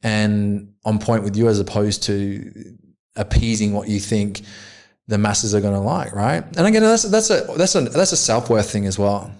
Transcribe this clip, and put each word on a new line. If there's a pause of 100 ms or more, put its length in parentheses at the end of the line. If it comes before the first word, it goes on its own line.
and (120)
on
point
with
you,
as
opposed
to (380)
appeasing
what
you
think (680)
the
masses
are
gonna
like,
right? (140)
And
again,
that's,
that's
a, (120)
that's
a,
that's
a
self-worth
thing
as
well.